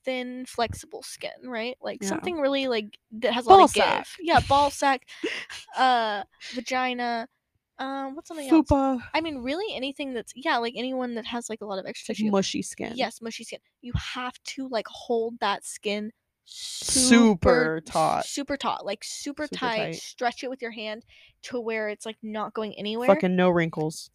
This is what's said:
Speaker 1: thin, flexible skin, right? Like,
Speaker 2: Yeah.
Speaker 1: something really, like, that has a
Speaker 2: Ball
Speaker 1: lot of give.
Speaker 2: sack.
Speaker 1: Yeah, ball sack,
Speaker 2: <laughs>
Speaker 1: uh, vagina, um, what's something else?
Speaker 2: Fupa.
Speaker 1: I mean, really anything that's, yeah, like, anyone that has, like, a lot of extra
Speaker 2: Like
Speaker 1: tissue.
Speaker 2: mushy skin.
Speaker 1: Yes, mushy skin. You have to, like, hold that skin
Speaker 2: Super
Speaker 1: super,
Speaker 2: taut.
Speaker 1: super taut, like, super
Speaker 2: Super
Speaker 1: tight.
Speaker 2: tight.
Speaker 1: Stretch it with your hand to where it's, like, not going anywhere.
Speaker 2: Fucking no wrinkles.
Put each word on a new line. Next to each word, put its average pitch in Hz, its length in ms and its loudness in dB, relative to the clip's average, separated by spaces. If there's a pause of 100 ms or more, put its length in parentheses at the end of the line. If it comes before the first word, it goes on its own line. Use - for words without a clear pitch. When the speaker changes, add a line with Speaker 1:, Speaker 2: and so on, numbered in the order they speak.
Speaker 1:
thin, 254 400 -6
flexible - 580 -6
skin, - 280 -10 (180)
right? 240 320 -6
Like, - 200 -8
Speaker 2:
Yeah. 202 60 -4
Speaker 1:
something 320 320 -2
really, 269 300 2
like, 220 280 -2 (220)
that 226 140 2
has 240 120 -2
a - 40 6
Speaker 2:
Ball 381 100 12
Speaker 1:
lot 370 60 12
of - 80 4
give. 202 100 2
Speaker 2:
sack. - 240 2 (140)
Speaker 1:
Yeah, 320 260 4
ball 285 240 6
sack, 269 340 0 (160)
Speaker 2:
<laughs> - 560 -8
Speaker 1:
uh, 233 460 4 (320)
vagina, 247 720 -2 (500)
um, 269 380 -6
what's 330 140 -14
something 302 200 -8
else? 311 180 6
Speaker 2:
Fupa. 269 340 2 (120)
Speaker 1:
I 302 80 0
mean, 311 180 -6
really 302 360 -4
anything 269 380 -6
that's, 220 220 -8
yeah, 277 220 0
like, 233 200 -2
anyone 254 380 -4
that 226 100 -6
has, - 240 -8
like, 220 120 -8
a 202 40 -10
lot 202 140 -6
of 180 60 -8
extra - 280 -8
Speaker 2:
Like 185 40 -6
Speaker 1:
tissue. 214 140 0
Speaker 2:
mushy 196 300 0
skin. - 340 -8
Speaker 1:
Yes, 247 260 -4
mushy 226 220 -10
skin. - 160 -12 (220)
You 240 140 -14
have - 460 -8 (140)
to, 269 140 -6
like, 226 180 -4
hold 233 540 -2
that 202 240 0
skin 208 460 -6 (400)
Speaker 2:
Super - 560 -2
Speaker 1:
super, 170 800 6
Speaker 2:
taut. - 400 0
Speaker 1:
super 285 320 -6
taut, - 260 -4
like, 202 200 -8
super - 420 -8
Speaker 2:
Super 233 100 -8
Speaker 1:
tight. 233 220 -2
Speaker 2:
tight. 165 200 -4
Speaker 1:
Stretch - 460 -6
it 254 60 -6
with 262 140 -10
your 233 80 -8
hand 220 340 -10 (380)
to 254 160 -8
where 220 300 -2
it's, 208 180 -10
like, 220 160 -10
not 214 320 -6
going 220 180 -4
anywhere. 220 340 -6
Speaker 2:
Fucking 190 280 6
no 180 160 6
wrinkles. 165 640 -2